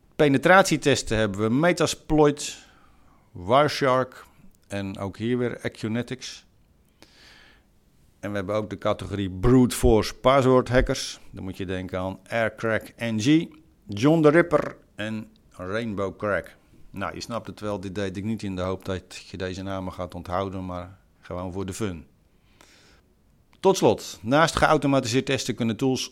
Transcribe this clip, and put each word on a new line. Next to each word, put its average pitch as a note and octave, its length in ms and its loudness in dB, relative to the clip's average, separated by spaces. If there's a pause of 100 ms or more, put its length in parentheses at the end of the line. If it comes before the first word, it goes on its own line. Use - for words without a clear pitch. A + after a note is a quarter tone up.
(160)
penetratietesten D3+ 1000 4
hebben G#2 240 -2
we A2+ 80 0
Metasploit, D3+ 1080 2 (720)
Wireshark B2+ 920 0 (420)
en G2 300 -8
ook G2 200 -8
hier A#2+ 200 -2
weer A#2+ 260 -4
Acunetics. - 840 -8 (1800)
En G#2 80 -8
we G#2 60 -6
hebben G2+ 200 -4
ook G#2+ 140 -4
de G2+ 80 -8
categorie G2+ 520 -4
brute A2+ 460 4
force A2+ 400 4
password B2+ 540 4
hackers. C3 500 0 (120)
Dan F#2+ 120 -12
moet F#2+ 140 -10
je G2 80 -6
denken F#2 340 -6
aan F#2 280 -6
Aircrack A2 680 -2
N A2+ 220 -4
G, D#3 280 2 (380)
John C#3+ 360 2
the D3 80 8
Ripper E3+ 480 2 (180)
en G#2+ 320 -8 (220)
Rainbow G2 680 -6
Crack. G2 380 -4 (340)
Nou, F#2 240 -8
je F2+ 80 -12
snapt A2+ 260 -10
het F#2 120 -14
wel, G#2 200 -6
dit F#2 160 -10
deed G2 220 -6
ik G2 60 -8
niet G#2+ 200 -6
in G2 120 -6
de F2+ 60 -4
hoop F#2 240 -4
dat F#2 300 -8
je - 220 -16
deze F#2 240 -8
namen F#2+ 320 -8
gaat F2 220 -10
onthouden, F#2 500 -6
maar F2+ 320 -12 (220)
gewoon F2+ 320 -10
voor F#2+ 140 -6
de F#2 80 -8
fun. F2 320 -8 (1500)
Tot F#3+ 180 4
slot, - 440 2
naast D3 340 2
geautomatiseerd C3+ 680 2
testen B2+ 300 -4
kunnen A2+ 220 -2
tools C3 340 -2